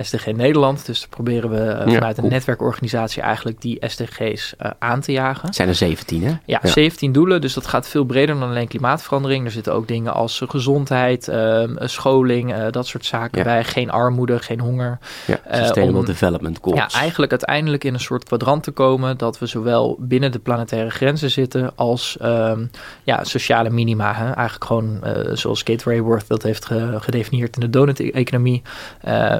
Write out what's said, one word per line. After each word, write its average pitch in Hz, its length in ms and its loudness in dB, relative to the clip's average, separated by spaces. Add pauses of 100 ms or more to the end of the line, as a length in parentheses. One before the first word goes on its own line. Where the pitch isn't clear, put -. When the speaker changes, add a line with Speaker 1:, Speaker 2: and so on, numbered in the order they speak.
Speaker 1:
S - 80 -10
D - 60 -2
G - 100 -8
Nederland. 135 600 2
Dus 120 140 -4
daar - 80 -12
proberen 120 420 -2
we, 110 60 0
eh, 110 300 0
Speaker 2:
Ja, 110 80 6
Speaker 1:
vanuit 113 220 2
een - 60 -2
Speaker 2:
cool. 123 120 2
Speaker 1:
netwerkorganisatie 120 880 -2
eigenlijk 110 380 -4
die 120 260 -4
S - 100 -8
D - 140 -4
G's, - 460 -6
eh, - 220 -6
aan 120 220 0
te 147 120 -2
jagen. 131 340 -2
Speaker 2:
Het 196 100 -6
zijn 92 120 4
er 90 60 4
zeventien, 85 500 0
hè? 131 60 2 (140)
Speaker 1:
Ja, 117 180 0
Speaker 2:
Ja. - 60 4
Speaker 1:
zeventien 151 440 4
doelen. 175 280 4
Dus 135 140 -2
dat - 120 -6
gaat 123 220 -2
veel 147 160 2
breder 139 340 2
dan 127 100 -2
alleen 120 200 -2
klimaatverandering. 135 760 0
Er 117 60 -4
zitten 110 220 -4
ook 113 160 0
dingen 117 260 -2
als, - 260 -2
eh, 127 80 -4
gezondheid, 131 800 2
ehm, 113 480 2
eh, 120 120 -6
scholing, 123 640 2
eh, 107 160 -2
dat 123 160 -4
soort - 180 -10
zaken 117 340 -4
Speaker 2:
Ja. 92 60 2
Speaker 1:
bij. 117 200 2
Geen 123 260 -2
armoede, 123 480 2
geen 117 220 -6
honger. 123 380 -2 (280)
Speaker 2:
Ja, 98 180 0
Speaker 1:
Eh, 120 180 -2
Speaker 2:
Sustainable 95 380 4
Speaker 1:
om - 60 0
Speaker 2:
Development 87 560 0
Goals. 87 160 2 (140)
Speaker 1:
Ja, 117 80 0
eigenlijk 151 300 0
uiteindelijk 143 360 0 (180)
in 127 100 0
een 123 60 -4
soort - 240 -4
kwadrant 131 380 0
te - 80 -8
komen 131 480 2
dat 117 200 -2
we 123 80 -4
zowel 117 540 2
binnen 127 320 2
de 123 60 -6
planetaire 117 520 -2
grenzen 143 400 0
zitten 127 460 0
als, 120 440 -2
ehm, 113 440 0 (380)
ja, - 220 0
sociale 113 460 2
minima, 113 440 2
hè. 113 100 -2
Eigenlijk 120 400 -4
gewoon, 110 400 -2
eh, - 300 -2
zoals 110 280 -2
Kate 113 280 0
Raworth 113 380 2
dat 113 140 0
heeft 110 220 -2
ge-, 113 360 -2
gedefinieerd 120 540 -2
in 123 60 -4
de 117 100 0
donut-economie. 123 920 0 (380)
Eh, 110 400 0